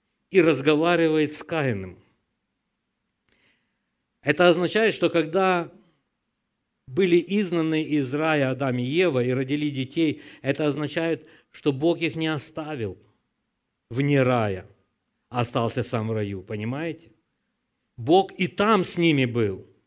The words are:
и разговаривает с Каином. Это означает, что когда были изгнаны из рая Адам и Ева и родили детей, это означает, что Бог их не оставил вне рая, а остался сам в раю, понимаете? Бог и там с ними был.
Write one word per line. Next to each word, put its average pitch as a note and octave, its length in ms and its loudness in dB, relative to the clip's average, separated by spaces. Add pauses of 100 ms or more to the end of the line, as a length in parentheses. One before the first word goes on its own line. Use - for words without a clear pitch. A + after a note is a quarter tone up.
(320)
и F#3 100 6
разговаривает D#3 920 2
с - 100 -14
Каином. A2 560 -4 (2250)
Это F3 260 4
означает, F3+ 460 2
что E3+ 160 0
когда E3+ 600 0 (1160)
были F3 300 2 (100)
изгнаны E3 540 0
из C#3 320 -2
рая D3 380 0
Адам B2+ 260 -2
и B2 60 -2
Ева C#3+ 400 0
и B2 80 -2
родили C#3 400 -2
детей, C#3+ 500 -2 (220)
это D3 240 -2
означает, D3+ 600 -4 (240)
что - 220 -2
Бог D#3 260 0
их D#3 160 -4
не D#3+ 120 -4
оставил D3 680 -6 (920)
вне C#3 320 2
рая, A2 460 0 (640)
а A#2+ 120 -4
остался A#2 400 -2
сам A2+ 280 -4
в A2+ 40 -4
раю, G2+ 300 -6
понимаете? A#2 680 -8 (840)
Бог E3+ 360 2
и F3+ 120 -2
там G3+ 400 2
с - 120 -8
ними D3+ 280 4
был. A2 400 -2 (220)